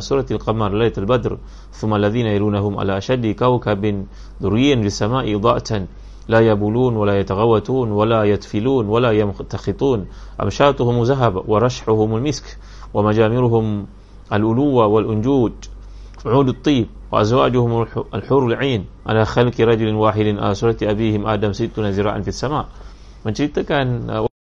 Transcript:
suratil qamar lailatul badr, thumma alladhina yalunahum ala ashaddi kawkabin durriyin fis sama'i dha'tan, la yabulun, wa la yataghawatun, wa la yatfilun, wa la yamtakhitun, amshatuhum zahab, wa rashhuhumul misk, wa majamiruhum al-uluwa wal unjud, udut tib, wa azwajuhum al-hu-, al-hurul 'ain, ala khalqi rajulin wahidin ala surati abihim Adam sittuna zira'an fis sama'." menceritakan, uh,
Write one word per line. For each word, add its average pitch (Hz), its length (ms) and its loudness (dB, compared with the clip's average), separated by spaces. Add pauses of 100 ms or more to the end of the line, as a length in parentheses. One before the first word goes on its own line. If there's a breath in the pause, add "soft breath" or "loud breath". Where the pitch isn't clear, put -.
suratil 127 320 -2
qamar 107 400 -2
lailatul 104 320 0
badr, 113 320 0 (320 loud breath)
thumma 107 240 -2
alladhina 104 400 0
yalunahum 101 400 0
ala 98 240 -2
ashaddi 120 320 -2
kawkabin 107 800 0 (320 loud breath)
durriyin 117 400 2
fis 101 160 -2
sama'i 113 400 -2
dha'tan, 110 480 0 (400 loud breath)
la 113 160 6
yabulun, 110 560 2
wa 101 80 2
la 101 80 2
yataghawatun, 104 800 2
wa 104 80 4
la 110 240 4
yatfilun, 107 560 0
wa 107 160 0
la 117 160 4
yamtakhitun, 104 880 -2 (320 loud breath)
amshatuhum 120 720 2
zahab, 120 320 2
wa 107 160 0
rashhuhumul 110 640 2
misk, 147 240 -4 (480 loud breath)
wa 104 80 0
majamiruhum 110 880 2 (400 soft breath)
al-uluwa 117 640 2
wal 107 160 2
unjud, 113 480 2 (720 loud breath)
udut 127 320 2
tib, 131 320 0 (160)
wa 110 160 2
azwajuhum 120 640 2
al-hu-, - 240 -6
al-hurul 127 400 0
'ain, 113 320 -2 (240)
ala 110 160 2
khalqi 120 400 2
rajulin 110 320 2
wahidin 107 400 2
ala 101 160 -2
surati 113 320 0
abihim 107 400 0
Adam 104 320 0
sittuna 110 320 -4
zira'an 104 320 -2
fis 92 160 -6
sama'." - 560 -8 (320 loud breath)
menceritakan, 127 880 -2
uh, 110 120 -4 (380)